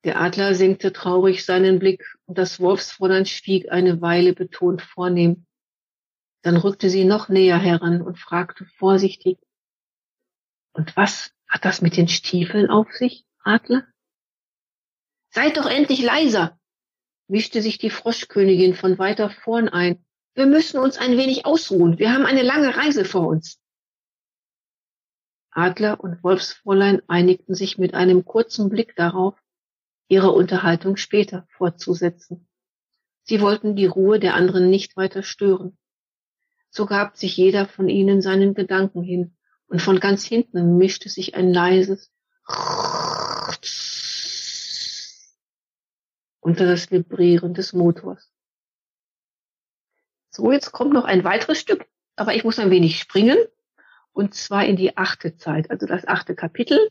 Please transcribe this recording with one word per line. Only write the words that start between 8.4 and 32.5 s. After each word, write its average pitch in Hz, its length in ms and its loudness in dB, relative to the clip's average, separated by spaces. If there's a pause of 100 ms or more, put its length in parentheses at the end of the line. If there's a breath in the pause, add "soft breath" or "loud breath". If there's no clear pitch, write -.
vorsichtig: 190 600 0 (1300)
"Und 160 240 -8
was - 380 -2 (160)
hat - 160 -4
das - 160 -2
mit 165 160 0
den 170 100 4
Stiefeln - 640 -2
auf 214 240 2
sich, - 320 -6 (180)
Adler?" 233 440 0 (1400)
"Seid 302 260 0
doch 285 80 -2
endlich 269 360 0
leiser", 233 580 0 (680)
mischte 220 340 -2
sich 214 160 -4
die 220 120 -4
Froschkönigin 190 880 2
von 185 240 0
weiter 202 300 -2
vorn 226 380 -4
ein. 175 380 -2 (280)
"Wir 269 120 0
müssen 294 340 2
uns 269 180 -2
ein 247 200 0
wenig 262 280 -2
ausruhen. 175 540 2
Wir 220 140 2
haben 269 120 2
eine 262 180 2
lange 269 340 0
Reise 285 260 0
vor 180 240 -2
uns." 160 320 -6 (1900)
Adler 185 480 -2
und 175 240 -12
Wolfsfräulein 196 840 0
einigten 180 460 0
sich 190 240 -8
mit 180 180 -2
einem 180 280 4
kurzen 220 460 -2
Blick 220 260 -4
darauf, 175 420 -2 (720)
ihre 190 240 4
Unterhaltung 185 640 0
später 202 540 -4
fortzusetzen. 175 960 -6 (760)